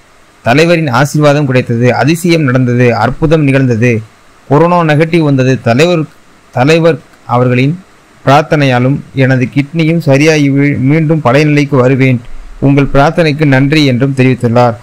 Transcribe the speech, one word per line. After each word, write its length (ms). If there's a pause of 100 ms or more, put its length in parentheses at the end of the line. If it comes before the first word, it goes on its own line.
(440)
தலைவரின் 440
ஆசீர்வாதம் 580
கிடைத்தது, 500
அதிசயம் 460
நடந்தது, 540
அற்புதம் 460
நிகழ்ந்தது, 600 (460)
கொரோனா 460
நெகட்டிவ் 300
வந்தது, 380
தலைவர், 420 (480)
தலைவர் 480 (260)
அவர்களின் 540 (460)
பிரார்த்தனையாலும் 760 (160)
எனது 400
கிட்னியும் 440
சரியாகி 520
வீ-, 280
மீண்டும் 420
பழைய 240
நிலைக்கு 320
வருவேன். 440 (380)
உங்கள் 340
பிரார்த்தனைக்கு 520
நன்றி" 400
என்றும் 320
தெரிவித்துள்ளார். 640